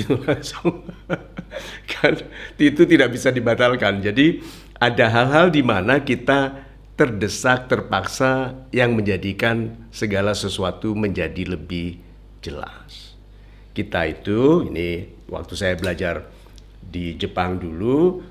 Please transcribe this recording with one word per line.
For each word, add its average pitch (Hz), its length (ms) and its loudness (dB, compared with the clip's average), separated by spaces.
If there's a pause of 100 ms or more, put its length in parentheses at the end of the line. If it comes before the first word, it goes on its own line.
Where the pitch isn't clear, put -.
gitu 127 220 0
<laughs> - 20 -12
langsung. - 640 -4 (960)
Kan, - 320 0 (400)
itu 147 320 6
tidak 139 240 6
bisa - 160 -2
dibatalkan. 117 720 2
Jadi, 123 400 2 (400)
ada 120 320 4
hal-hal 143 400 4
di 151 80 4
mana 120 400 2
kita 135 720 -2 (240)
terdesak, 123 720 0
terpaksa, 131 880 -2 (160)
yang 120 240 2
menjadikan 107 800 -2 (160)
segala 101 400 0
sesuatu 98 640 -4
menjadi 90 560 -2
lebih 87 480 -6 (400)
jelas. - 720 -14 (640)
Kita 87 320 -2
itu, 123 600 2
ini 85 600 -6
waktu 80 240 -12
saya 92 240 -2
belajar 85 560 -4 (480)
di 87 360 -8
Jepang 90 440 -4
dulu, 123 720 0